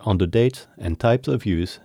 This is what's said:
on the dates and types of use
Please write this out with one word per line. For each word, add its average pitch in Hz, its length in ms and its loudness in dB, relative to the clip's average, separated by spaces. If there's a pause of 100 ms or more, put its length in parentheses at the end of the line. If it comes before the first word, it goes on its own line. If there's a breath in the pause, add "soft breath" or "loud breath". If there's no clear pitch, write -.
on 98 160 2
the 90 80 2
dates 117 400 0 (120)
and 85 220 -6
types 123 260 2
of 131 200 -2
use 90 380 -2